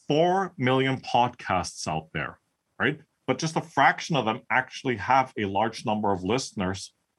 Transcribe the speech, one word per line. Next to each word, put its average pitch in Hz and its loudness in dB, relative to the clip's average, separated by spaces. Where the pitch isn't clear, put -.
four 175 2
million 131 2
podcasts 117 -2
out 80 -4
there, 73 -6
right? 143 0
But 127 0
just 160 -4
a 160 0
fraction - 2
of 120 0
them 113 0
actually 123 -2
have 127 2
a 107 -2
large 101 -2
number 107 0
of 90 -2
listeners 98 -4